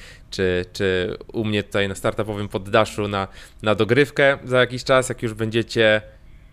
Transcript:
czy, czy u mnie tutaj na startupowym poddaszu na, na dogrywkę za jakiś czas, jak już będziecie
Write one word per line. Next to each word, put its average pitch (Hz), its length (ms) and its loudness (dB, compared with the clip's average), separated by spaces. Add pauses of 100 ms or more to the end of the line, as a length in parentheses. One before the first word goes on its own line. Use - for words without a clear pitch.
(300)
czy, 90 420 0
czy 92 440 -2 (160)
u 113 120 -4
mnie 104 180 0
tutaj 101 260 -2
na 95 60 -8
startupowym 104 540 -4
poddaszu 104 600 0
na, 98 200 -4 (340)
na 107 120 2
dogrywkę 135 680 2
za 127 160 2
jakiś 123 240 -2
czas, 131 240 2
jak - 140 -10
już 113 120 -4
będziecie 110 680 2 (500)